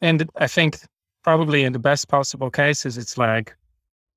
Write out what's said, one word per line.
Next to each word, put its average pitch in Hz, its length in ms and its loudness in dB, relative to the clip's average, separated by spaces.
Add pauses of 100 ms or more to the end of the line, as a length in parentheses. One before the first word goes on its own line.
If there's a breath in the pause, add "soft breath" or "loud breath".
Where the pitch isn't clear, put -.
and 165 360 2
I 143 100 2
think 160 300 0 (460)
probably 156 400 2
in 127 100 0
the 127 60 -4
best 139 280 0
possible 135 440 -2
cases, 143 460 -2
it's 117 200 -12
like, 113 380 0 (600)